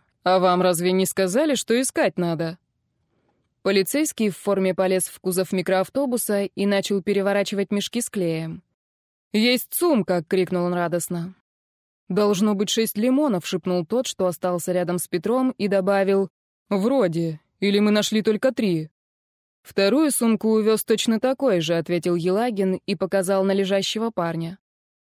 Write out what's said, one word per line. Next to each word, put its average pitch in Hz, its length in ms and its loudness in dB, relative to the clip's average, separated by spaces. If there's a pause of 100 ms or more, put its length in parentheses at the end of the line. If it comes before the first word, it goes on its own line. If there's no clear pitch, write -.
(240)
"А 185 160 4
вам 180 220 4
разве 180 300 2
не 185 140 2
сказали, 226 500 0
что 226 260 0
искать 269 360 0
надо?" 165 420 -4 (1080)
Полицейский 208 640 0
в 170 80 -6
форме 190 360 -2
полез 185 340 0
в - 120 -20
кузов 185 320 -4
микроавтобуса 202 920 -2
и 202 220 -4
начал 202 360 0
переворачивать 202 680 -2
мешки 202 280 -4
с 233 100 -6
клеем. 165 540 -4 (680)
"Есть 240 400 2
сумка!" — 214 560 2
крикнул 180 360 0
он 175 80 -2
радостно. 175 600 -4 (720)
"Должно 208 480 2
быть 196 140 -2
шесть 226 280 -2
лимонов", — 254 500 0
шепнул 180 380 -2
тот, 247 220 -2
что - 200 -2
остался 180 440 -4
рядом 180 280 -2
с - 100 -8
Петром, 240 480 0
и 208 100 -2
добавил: 196 600 2 (400)
"Вроде. 185 720 0 (180)
Или 202 200 2
мы 208 120 4
нашли 214 300 0
только 220 320 0
три". 170 360 -2 (760)
"Вторую 247 480 2
сумку 226 360 0
увёз 220 380 2
точно 220 340 0
такой 254 400 2
же", — 165 180 0
ответил 175 380 -2
Елагин 190 720 0
и 190 100 -2
показал 190 480 0
на 196 80 2
лежащего 196 600 -2
парня. 165 480 -6 (560)